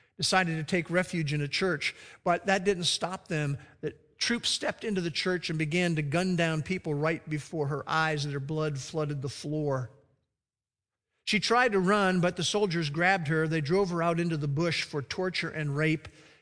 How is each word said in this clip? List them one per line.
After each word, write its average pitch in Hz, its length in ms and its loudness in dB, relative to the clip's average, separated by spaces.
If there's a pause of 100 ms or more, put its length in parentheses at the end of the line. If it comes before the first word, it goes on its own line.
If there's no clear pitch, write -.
(180)
decided 175 400 2
to 160 60 -4
take 170 280 -2
refuge 165 420 0
in 147 80 0
a 147 60 -2
church, 170 480 -2 (280)
but 175 220 2
that 196 180 2
didn't 185 200 0
stop 180 440 -2
them. 147 300 -2 (240)
The - 140 -6 (220)
troops - 320 -2
stepped - 340 -2
into 208 160 0
the 170 100 -2
church 180 400 -2
and 156 80 -2
began 165 380 2
to 156 60 0
gun 175 340 2
down 160 260 2
people 175 320 -4
right 156 360 0
before 151 380 -4
her 143 200 -4
eyes. 156 400 0
Their 139 140 -4
blood 151 360 -2
flooded 147 440 -4
the 135 80 -6
floor. 143 600 -4 (1300)
She 214 160 2
tried 240 320 4
to 196 80 4
run, 185 400 4
but 175 160 2
the 175 80 -4
soldiers 170 460 0
grabbed 170 400 2
her. 160 180 2
They 160 140 0
drove 180 300 2
her 170 120 0
out 170 160 2
into 170 160 0
the 147 140 -2
bush 156 340 0
for 147 180 -6
torture 180 480 -4
and 147 280 -4
rape 156 320 2 (320)